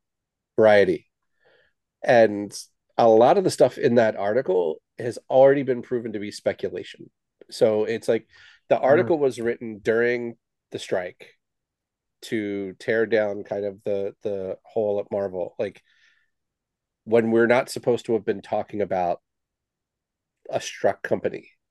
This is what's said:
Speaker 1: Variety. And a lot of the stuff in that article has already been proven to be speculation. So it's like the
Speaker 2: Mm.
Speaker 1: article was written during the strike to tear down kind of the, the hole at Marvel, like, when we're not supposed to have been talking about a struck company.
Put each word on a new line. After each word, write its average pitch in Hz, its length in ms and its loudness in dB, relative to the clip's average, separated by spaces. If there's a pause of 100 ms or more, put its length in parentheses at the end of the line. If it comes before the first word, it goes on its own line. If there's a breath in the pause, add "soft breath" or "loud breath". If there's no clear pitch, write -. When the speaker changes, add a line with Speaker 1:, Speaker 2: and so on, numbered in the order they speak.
(580)
Speaker 1:
Variety. 101 500 4 (960)
And 104 540 2 (400)
a 117 100 4
lot 120 300 6
of 190 60 2
the 156 80 0
stuff - 260 2
in 120 180 0
that 110 200 2
article 98 640 -2 (180)
has 117 200 -8 (100)
already 139 340 6
been 123 180 -4
proven 117 320 -6
to 107 60 -8
be 101 120 -10
speculation. - 800 -8 (420)
So 107 340 0
it's 110 220 -8
like 113 200 -2 (420 soft breath)
the 131 100 0 (100)
Speaker 2:
Mm. 165 200 2
Speaker 1:
article 160 100 0
was 127 200 -2
written 113 400 -6
during 120 580 -2 (340)
the - 80 -10
strike - 540 -8 (880)
to 101 560 -8
tear 113 260 -2
down 104 380 -2
kind 101 220 -6
of 101 200 -10
the, 101 380 -4
the 98 420 -8
hole 104 340 -2
at - 120 -8
Marvel, 98 480 -6
like, 104 220 -8 (1200)
when 113 260 2
we're 117 160 4
not 123 220 2
supposed 120 360 -4
to 117 80 -2
have 107 120 -2
been 98 160 -4
talking 104 400 -6
about 90 400 -4 (1300)
a 123 100 -4
struck - 440 -4
company. - 480 -6 (200)